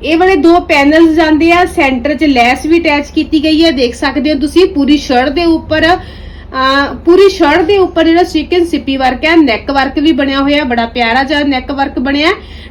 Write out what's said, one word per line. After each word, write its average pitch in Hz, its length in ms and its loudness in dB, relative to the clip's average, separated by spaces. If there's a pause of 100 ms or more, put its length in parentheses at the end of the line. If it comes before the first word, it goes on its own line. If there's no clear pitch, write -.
ਇਹ 311 140 2
ਵਾਲੇ 370 180 4
ਦੋ 330 240 4
ਪੈਨਲਸ 311 560 2
ਜਾਂਦੇ 320 360 2
ਆ, 349 140 2
ਸੈਂਟਰ 277 500 -2
'ਚ 285 80 -4
ਲੈਸ 262 420 0
ਵੀ 330 140 2
ਅਟੈਚ 294 360 -2
ਕੀਤੀ 311 280 -2
ਗਈ 311 220 2
ਹੈ, 330 60 2
ਦੇਖ 247 240 -2
ਸਕਦੇ 285 380 -2
ਹੋ 269 60 -2
ਤੁਸੀਂ। 330 280 2
ਪੂਰੀ 285 300 0
ਸ਼ਰਟ 269 320 -2
ਦੇ 339 160 -2
ਉੱਪਰ, 311 400 0
ਅਹ, 277 1120 -4
ਪੂਰੀ 370 340 4
ਸ਼ਰਟ 330 320 2
ਦੇ 392 160 0
ਉੱਪਰ 339 280 0
ਜਿਹੜਾ 339 180 2
ਚਿਕਨ 349 420 -2
ਸਿੱਪੀ 269 320 -4
ਵਰਕ 254 280 -2
ਹੈ, 330 100 2
ਨੈਕ 269 360 2
ਵਰਕ 277 280 -2
ਵੀ 302 120 2
ਬਣਿਆ 277 300 -2
ਹੋਇਆ, 285 220 0
ਬੜਾ 233 220 -2
ਪਿਆਰਾ 240 380 -2
ਜਿਹਾ 294 160 -2
ਨੈਕ 277 320 -4
ਵਰਕ 285 280 -6
ਬਣਿਆ, 277 280 -2 (440)